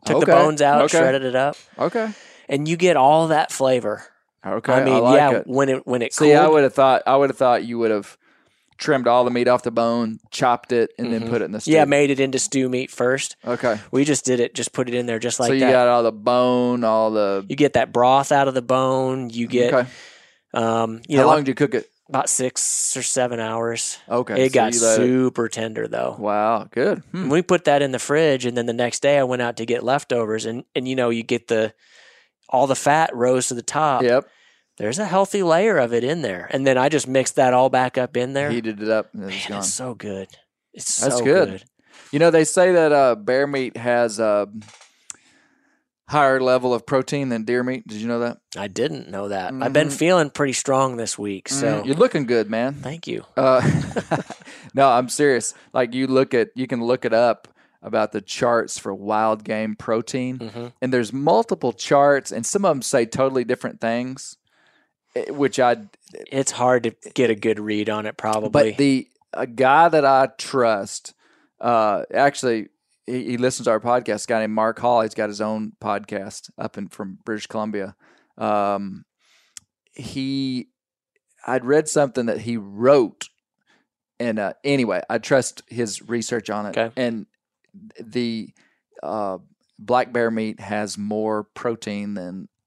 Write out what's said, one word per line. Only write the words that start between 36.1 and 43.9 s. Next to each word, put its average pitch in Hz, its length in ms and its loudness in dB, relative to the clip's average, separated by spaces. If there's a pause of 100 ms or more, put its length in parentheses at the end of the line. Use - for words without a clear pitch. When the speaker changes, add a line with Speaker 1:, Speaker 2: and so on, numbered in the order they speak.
Speaker 1:
there, 95 280 -6
and 135 160 -2
then 131 120 4
I 135 100 4
just 147 180 0
mixed 131 280 0
that 127 180 4
all 127 160 4
back 127 280 0
up 123 200 -2
in 127 160 -4
there. 143 180 -2
Speaker 2:
Heated 110 300 -4
it 107 80 -4
up, 110 240 -2
and 104 100 -12
it - 40 -10
was 95 80 -8
Speaker 1:
Man, 98 140 -10
Speaker 2:
gone. 101 100 -8
Speaker 1:
it's 95 140 -4
so 127 220 -8
good. 98 320 -10 (460)
It's - 260 -6
Speaker 2:
That's 131 200 0
Speaker 1:
so 120 40 -2
Speaker 2:
good. 143 260 2
Speaker 1:
good. 95 140 -14 (480)
Speaker 2:
You 143 80 -2
know, 165 120 6
they 160 120 6
say 180 300 4
that, 160 180 4
uh, 135 240 4
bear 123 320 0
meat 135 300 -6
has 120 420 -2